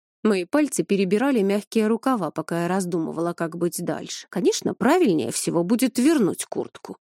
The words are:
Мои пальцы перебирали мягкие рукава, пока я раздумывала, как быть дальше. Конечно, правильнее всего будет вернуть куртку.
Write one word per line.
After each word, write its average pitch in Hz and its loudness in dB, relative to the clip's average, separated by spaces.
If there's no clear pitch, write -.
Мои 190 2
пальцы 277 0
перебирали 208 2
мягкие 208 0
рукава, 220 0
пока 170 -4
я 170 0
раздумывала, 170 -2
как 165 -6
быть 175 -4
дальше. - -8
Конечно, 262 0
правильнее 220 2
всего 165 -2
будет 233 0
вернуть 247 2
куртку. - -10